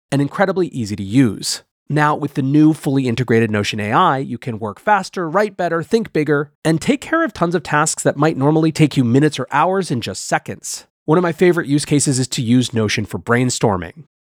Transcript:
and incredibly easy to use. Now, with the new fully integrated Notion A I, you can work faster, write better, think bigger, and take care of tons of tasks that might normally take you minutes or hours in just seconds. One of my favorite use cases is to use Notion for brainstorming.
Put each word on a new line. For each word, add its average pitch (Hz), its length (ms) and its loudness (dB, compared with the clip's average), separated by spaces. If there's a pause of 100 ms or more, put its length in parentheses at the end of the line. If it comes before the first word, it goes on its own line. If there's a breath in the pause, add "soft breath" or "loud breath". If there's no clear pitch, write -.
(120)
and 139 100 2
incredibly 185 460 0
easy 107 260 -6
to 101 80 -8
use. 107 600 0 (240)
Now, 151 260 2
with 143 200 -6
the 147 80 -2
new 151 300 6
fully 139 360 -2
integrated 117 420 2
Notion 104 300 -2
A 104 100 -4
I, 151 280 2
you 131 200 -8
can 110 220 -10
work 104 180 -8
faster, 190 500 -2
write 202 280 -2
better, 165 260 -4
think 226 300 -2
bigger, 147 400 -2 (120)
and 160 160 0
take 277 200 -2
care 330 240 -2
of 262 80 -6
tons 175 240 -2
of 165 80 -6
tasks 156 400 -2
that 143 120 0
might 151 200 2
normally 156 340 2
take 156 260 2
you 135 60 4
minutes 139 380 2
or 123 100 -8
hours 175 400 0
in 123 100 -2
just 98 240 -8
seconds. - 640 -6 (180)
One 156 140 2
of 180 40 4
my 170 100 0
favorite 175 340 2
use 143 180 0
cases 139 360 2
is 123 80 -2
to - 140 -4
use 120 300 2
Notion 110 340 -2
for - 120 -10
brainstorming. 117 840 0 (260)